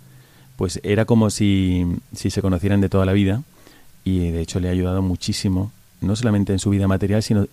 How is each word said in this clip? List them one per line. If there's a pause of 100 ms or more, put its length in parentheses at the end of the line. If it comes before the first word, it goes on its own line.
(560)
pues
era
como
si, (300)
si
se
conocieran
de
toda
la
vida (640)
y
de
hecho
le
ha
ayudado
muchísimo, (280)
no
solamente
en
su
vida
material,
sino